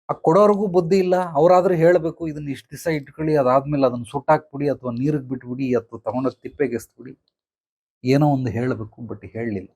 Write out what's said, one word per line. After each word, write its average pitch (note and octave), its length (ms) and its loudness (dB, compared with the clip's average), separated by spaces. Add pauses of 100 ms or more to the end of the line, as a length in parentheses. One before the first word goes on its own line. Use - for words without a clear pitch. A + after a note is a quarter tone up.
(100)
ಆ - 20 -4
ಕೊಡೋರ್ಗೂ G3+ 540 4
ಬುದ್ಧಿ F3+ 320 2
ಇಲ್ಲ. F3+ 300 0
ಅವ್ರಾದ್ರೂ F3+ 460 4
ಹೇಳ್ಬೇಕು, E3 540 2
"ಇದನ್ನ D3 200 -10
ಇಷ್ಟ್ B2+ 220 -10
ದಿವಸ C#3+ 160 -10
ಇಟ್ಕೊಳ್ಳಿ, D#3 500 -4
ಅದಾದ್ಮೇಲೆ C#3 500 2
ಅದನ್ನ A#2+ 240 -2
ಸುಟ್ಟಾಕ್ಬಿಡಿ C#3+ 580 -2
ಅಥವಾ B2 220 -4
ನೀರಿಗೆ C3 380 -2
ಬಿಟ್ಬಿಡಿ B2+ 460 -6
ಅಥವಾ A#2 300 -4
ತಗೊಂಡೋಗಿ B2+ 380 -4
ತಿಪ್ಪೆಗೆ A#2+ 320 -4
ಎಸ್ದ್ಬಿಡಿ." A#2+ 440 -12 (880)
ಏನೋ C#3+ 260 4
ಒಂದು C3 200 -2
ಹೇಳ್ಬೇಕು, A2+ 520 -6
but G#2+ 240 -14
ಹೇಳ್ಲಿಲ್ಲ. G#2 500 -8